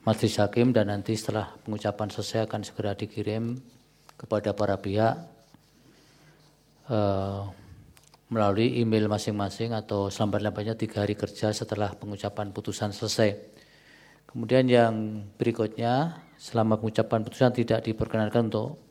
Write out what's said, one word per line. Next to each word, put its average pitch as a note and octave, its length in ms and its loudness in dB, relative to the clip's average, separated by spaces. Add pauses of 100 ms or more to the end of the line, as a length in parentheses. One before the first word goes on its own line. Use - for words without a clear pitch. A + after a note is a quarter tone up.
Majelis G#2+ 380 2
Hakim A#2+ 320 4
dan G#2+ 160 4
nanti G2+ 260 -2
setelah G#2+ 380 -4 (100)
pengucapan G#2+ 460 -4
selesai G#2+ 420 -4
akan G#2+ 160 -6
segera G2+ 300 -6
dikirim A2 640 -4 (560)
kepada G#2 400 -2
para G2 240 0
pihak, G#2+ 340 2 (1700)
eh, G2 520 0 (920)
melalui A2+ 480 2
email G#2+ 320 4
masing-masing G#2 640 -2
atau G#2 320 -2
selambat-lambatnya G#2+ 640 -2
tiga G#2+ 320 -2
hari G#2 100 0
kerja G#2 380 -2
setelah G#2 400 -2
pengucapan G#2 560 -8
putusan G#2 480 -6
selesai. G#2 400 2 (880)
Kemudian B2 420 2
yang A2 560 2 (140)
berikutnya, A#2+ 800 0 (180)
selama A2 400 2
pengucapan A2 480 0
putusan A#2+ 320 2
tidak A#2 320 0
diperkenankan A2 640 0
untuk A2+ 400 -4